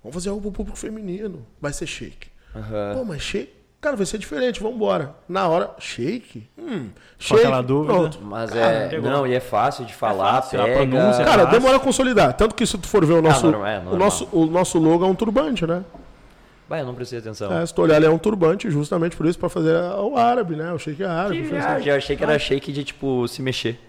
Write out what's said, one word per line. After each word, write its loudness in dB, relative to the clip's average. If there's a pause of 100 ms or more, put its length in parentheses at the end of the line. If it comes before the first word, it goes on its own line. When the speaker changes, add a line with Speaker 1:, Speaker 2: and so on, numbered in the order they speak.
Speaker 1:
Vamos -14
fazer -4
algo -6
pro -6
público -8
feminino, -10 (160)
vai -6
ser -8
shake. -14 (280)
Speaker 2:
Aham. -6
Speaker 1:
Pô, -4
mas -8
shake, -6 (300)
cara, -2
vai -2
ser -6
diferente, -4
vambora. -2 (140)
Na -2
hora, 0
shake? -8
Hum, -8
Speaker 3:
Com -14 (280)
Speaker 1:
shake, 4
Speaker 3:
aquela 4
dúvida. 0
Speaker 1:
pronto. 0
Speaker 2:
Mas -8
Speaker 1:
Cara, 2
Speaker 2:
é, -2
Speaker 3:
pegou. -4
Speaker 2:
não, 0
e 0
é 2
fácil -2
de -16
Speaker 3:
É -18
Speaker 2:
falar, 0
Speaker 3:
fácil, -4
a 2
Speaker 2:
pega. 2
Speaker 3:
pronúncia 4
é 2
Speaker 1:
Cara, 6
Speaker 3:
fácil. 6
Speaker 1:
demora 6
a 4
consolidar. 4
Tanto 2
que 0
se -4
tu -10
for 4
ver 4
o 6
Speaker 2:
Ah, 6
Speaker 1:
nosso, 4
Speaker 2:
normal, 0
é, -2
Speaker 1:
o -8
Speaker 2:
normal. -2
Speaker 1:
nosso, 0
o 4
nosso 0
logo 4
é 2
um 2
turbante, 0
né? -4 (840)
Speaker 2:
Vai, -6
eu -6
não -8
prestei -10
atenção. -8
Speaker 1:
É, 0
se -10
tu 0
olhar, 6
ele 6
é 6
um 4
turbante 0
justamente -2
por -4
isso, 0
pra -4
fazer 0 (280)
o -2
árabe, 2
né? -6
O -6
shake -8
é -4
árabe, -2
Speaker 2:
Que -6
Speaker 1:
faz -6
Speaker 2:
viagem, -2
Speaker 1:
sentido. -2
Speaker 2:
eu 4
achei -2
que -2
era 2
shake -4
de, -6
tipo, -2
se -10
mexer. -4